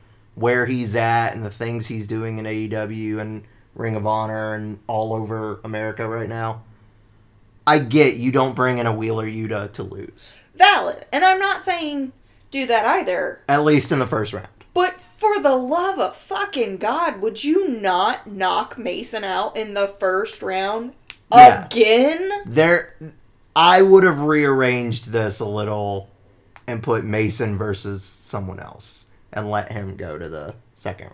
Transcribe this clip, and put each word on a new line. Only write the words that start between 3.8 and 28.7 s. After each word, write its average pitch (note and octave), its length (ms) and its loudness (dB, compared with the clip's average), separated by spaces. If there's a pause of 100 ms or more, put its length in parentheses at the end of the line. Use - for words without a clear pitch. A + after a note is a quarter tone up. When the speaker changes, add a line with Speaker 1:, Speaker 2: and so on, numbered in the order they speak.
Speaker 1:
of G#2 120 -4
Honor A2 480 -2
and G#2+ 320 -10
all A2 260 -2
over A2 500 -6
America A2 440 -6
right A2+ 220 -6
now. A2+ 340 -6 (1040)
I D3+ 120 6
get C3 360 4
you B2 160 -2
don't C3 240 2
bring B2+ 220 0
in A#2+ 80 -2
a A2+ 80 0
Wheeler A2 340 -2
Yuta A2 460 -6
to - 100 -10
lose. - 560 -16 (160)
Speaker 2:
Valid. D4+ 560 2
And D4+ 140 2
I'm F#4+ 140 6
not G4 220 -2
saying D4 520 -4 (380)
do C4+ 160 -4
that A3 180 2
either. B3 540 0 (100)
Speaker 1:
At D3 160 4
least D3 260 4
in C#3+ 80 2
the B2 80 0
first G#2+ 260 -2
round. G2 140 -10 (260)
Speaker 2:
But F4+ 260 2
for G#4 420 -2
the C4+ 140 4
love D#4+ 440 0
of F#3+ 160 -2
fucking C#4+ 640 -4
God, B3 440 -2
would A3 220 -4
you E4+ 240 2
not G3+ 600 0
knock F#3+ 500 -2
Mason G#3 460 -6
out G3 340 -4
in G#3+ 160 -6
the G3+ 140 0
first G3 540 -2
round G3+ 520 -4 (400)
Speaker 1:
Yeah. A#3 320 8
Speaker 2:
again? B3+ 640 4 (160)
Speaker 1:
There, E3 500 2 (600)
I F3+ 260 8
would F#3+ 220 10
have D#3 180 4
rearranged C3 880 2
this G#2+ 300 0
a A2+ 40 -4
little G#2 640 -4 (580)
and A#2 140 -6
put A2+ 220 0
Mason G#2+ 540 -2
versus G2+ 460 -6
someone - 560 -12
else - 460 -20 (280)